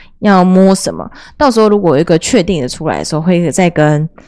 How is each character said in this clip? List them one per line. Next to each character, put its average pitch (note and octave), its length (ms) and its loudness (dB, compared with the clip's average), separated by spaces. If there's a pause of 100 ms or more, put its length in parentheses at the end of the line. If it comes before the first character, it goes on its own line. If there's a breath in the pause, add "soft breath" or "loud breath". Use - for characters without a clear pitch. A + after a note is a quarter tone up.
(200 loud breath)
要 F#3+ 240 2
摸 F#3+ 320 4
什 - 180 -6
么， D#2+ 160 -12 (260 loud breath)
到 D4 140 0
时 A3+ 100 0
候 G#3+ 80 4
如 G#3 140 0
果 E3 140 0
有 C#3+ 60 2
一 - 20 0
个 E3+ 160 0
确 G3+ 240 0
定 F3 180 -4
的 - 80 -6
出 D#3+ 180 -10
来 F2+ 120 -4
的 D2+ 60 -8
时 - 100 -8
候， D3+ 60 -4
会 E3+ 280 0
再 F3+ 220 0
跟 D3+ 360 0 (200 loud breath)